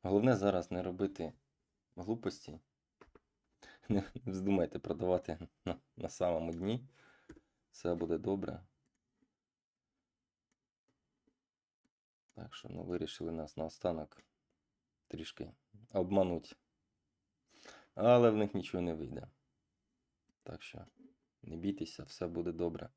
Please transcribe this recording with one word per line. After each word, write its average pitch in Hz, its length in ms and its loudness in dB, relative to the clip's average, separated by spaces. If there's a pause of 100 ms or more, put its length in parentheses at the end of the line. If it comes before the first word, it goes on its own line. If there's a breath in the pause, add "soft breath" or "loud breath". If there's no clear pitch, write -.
Головне 104 340 6
зараз 95 340 2
не 90 120 -2
робити 90 500 -2 (640)
глупості. 92 640 -6 (640)
<laughs> - 640 -20
Не 101 160 2 (220)
вздумайте 95 520 2
продавати 87 680 0 (160)
на, - 160 -4 (160)
на - 120 -8
самому 82 440 0
дні. 107 360 -2 (840 loud breath)
Все 87 240 -2
буде 85 240 0
добре. 95 480 -4 (3750)
Так - 200 -14
що, - 140 -12
ну, 85 140 -8
вирішили 85 500 -4
нас 80 240 -6
наостанок 80 680 -4 (840)
трішки - 440 -10 (400)
обмануть. 92 640 2 (1400 loud breath)
Але 120 360 10
в 107 60 4
них 104 180 2
нічого 90 280 -2
не 85 120 0
вийде. 73 340 -8 (1120)
Так - 200 -12
що, - 240 -16 (560)
не 82 140 -10
бійтеся, 90 460 -4
все - 240 -8
буде 85 260 -2
добре. 82 440 -4